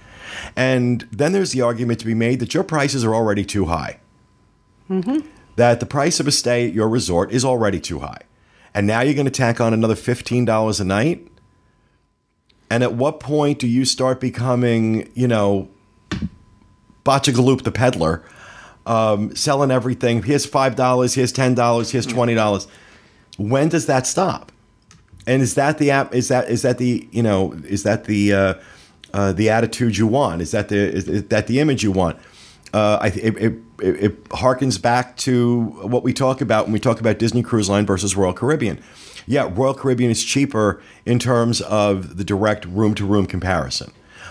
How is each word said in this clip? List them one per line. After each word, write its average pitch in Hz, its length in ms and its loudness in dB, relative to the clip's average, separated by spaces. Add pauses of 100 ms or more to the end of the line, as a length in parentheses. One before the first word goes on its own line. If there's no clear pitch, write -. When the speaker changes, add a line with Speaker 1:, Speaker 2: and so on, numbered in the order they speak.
(560)
Speaker 1:
And 123 560 0
then 143 180 0
there's 190 220 0
the 127 100 -2
argument 120 380 0
to 110 60 -10
be 113 80 -2
made 117 260 0
that 113 120 -6
your 180 120 0
prices 135 400 -2
are 110 100 2
already 104 300 0
too 95 220 -2
high. 80 340 -4 (920)
Speaker 2:
Mm-hmm. 214 340 -2 (300)
Speaker 1:
That 117 240 4
the 120 80 -4
price 147 320 -2
of 139 80 -2
a 143 60 0
stay 120 340 0
at 101 80 -4
your 110 140 2
resort 95 420 0
is 120 140 0
already 110 340 0
too 80 220 -8
high. - 220 -14 (500)
And 101 140 0
now 110 140 0
you're 139 140 2
gonna 139 160 0
tack 117 280 0
on 113 140 2
another 110 220 2
fifteen 120 500 -2
dollars 110 360 0
a 101 40 -2
night? 107 420 0 (1400)
And 117 120 2
at 113 100 0
what 139 280 -2
point 147 380 0
do 127 80 -2
you 123 200 2
start 127 340 0
becoming, 117 920 0
you 123 120 0
know, 101 420 2 (1300)
Bacagaloop 135 600 2
the 107 100 -2
peddler, 85 500 0 (640)
um, 110 500 0
selling 139 360 0
everything? 120 520 0
Here's 135 220 0
five 131 320 0
dollars, 127 380 2
here's 123 180 0
ten 127 220 2
dollars, 117 360 2
here's 120 140 -2
twenty 120 300 0
dollars. 107 340 0 (720)
When 135 320 2
does 156 160 0
that 131 200 0
stop? - 460 -4 (760)
And 131 140 2
is 123 140 0
that 147 240 0
the 143 120 2
app? 139 240 0
Is 123 140 0
that, 123 220 0
is 120 100 0
that 123 160 0
the, 123 340 -2
you 117 120 -2
know, 95 320 2 (100)
is 98 200 -4
that 107 200 0
the, 101 300 2
uh, 98 200 2 (600)
uh, 98 180 0
the 107 160 2
attitude 113 480 0
you 110 100 2
want? 107 360 0
Is 80 80 -6
that 104 180 -2
the, 104 80 0
is, 95 320 0
is 98 200 -4
that 107 180 0
the 123 140 0
image 139 220 0
you 101 100 0
want? 90 260 0 (560)
Uh, 104 260 2
I, 107 60 -2
it, 104 100 -2
it, 107 380 0 (260)
it, 92 240 0
it - 200 -2
harkens 127 560 -2
back 123 380 -2
to 120 440 0 (200)
what 120 200 -2
we 131 100 0
talk 131 280 0
about 110 260 0
when 104 60 -2
we 104 80 0
talk 117 200 0
about 110 180 0
Disney 117 240 0
Cruise 107 280 0
Line 101 160 2
versus 95 300 0
Royal 92 180 0
Caribbean. 120 480 -2 (440)
Yeah, 131 240 0
Royal 131 220 0
Caribbean 127 380 0
is 113 120 0
cheaper 110 600 0 (240)
in 120 120 2
terms 120 440 2
of 98 560 0
the 98 60 -4
direct 104 420 0
room-to-room 101 600 2
comparison. 90 640 -4 (380)